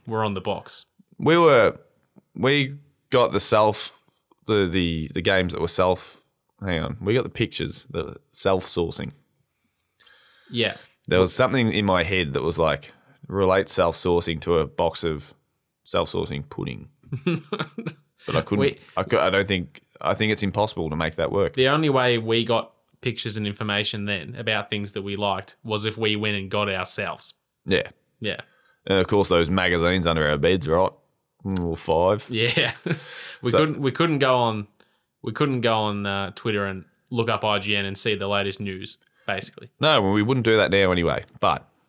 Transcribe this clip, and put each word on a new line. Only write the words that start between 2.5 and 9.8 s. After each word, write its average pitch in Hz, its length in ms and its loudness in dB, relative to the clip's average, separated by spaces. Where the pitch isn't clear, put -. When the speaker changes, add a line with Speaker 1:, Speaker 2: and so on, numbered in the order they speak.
Speaker 2:
got 123 240 4
the 98 80 0
self, 107 580 2
the, 101 240 2
the, 82 440 0
the 87 80 -4
games 92 320 2
that - 80 -4
were 85 60 0
self, - 520 0
hang 90 200 -2
on, - 180 -8
we 98 140 0
got 127 80 0
the - 80 -10
pictures, - 580 -6
the 76 280 -8
self-sourcing. - 800 -2